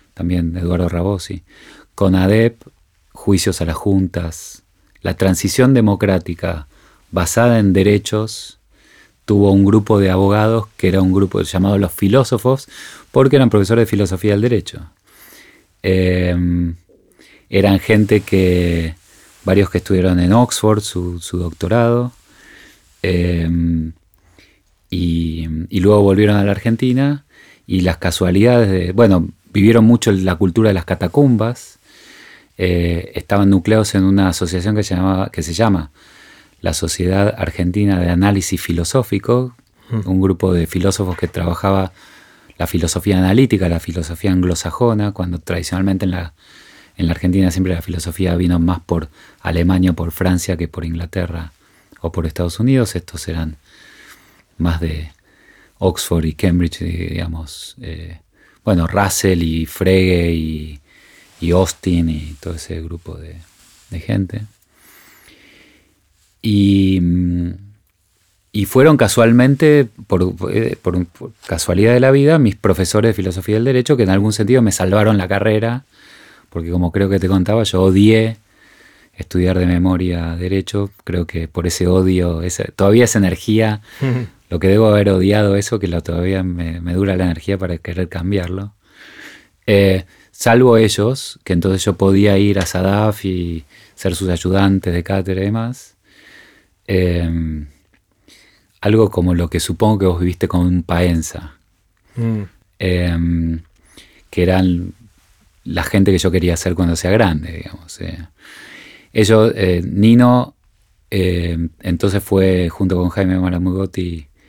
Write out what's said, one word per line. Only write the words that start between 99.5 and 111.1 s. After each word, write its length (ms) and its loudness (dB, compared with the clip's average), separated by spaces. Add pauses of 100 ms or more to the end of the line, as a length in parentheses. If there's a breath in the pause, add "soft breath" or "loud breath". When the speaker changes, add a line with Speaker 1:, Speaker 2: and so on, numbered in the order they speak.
Speaker 1:
que 80 -2
supongo 400 0
que 80 0
vos 120 0
viviste 280 -2
con 340 0
Paenza. 720 -2 (600)
Speaker 2:
Mm. 260 -4 (380)
Speaker 1:
Em, 840 -2 (680 soft breath)
que 100 -2
eran 520 0 (720)
la 180 -6
gente 280 2
que 60 2
yo 140 -2
quería 260 0
ser 160 -4
cuando 220 0
sea 160 -4
grande, 400 0
digamos, 500 -16
eh. 240 -12 (880 loud breath)
Ellos, 420 4
eh, 300 0
Nino, 720 4 (560)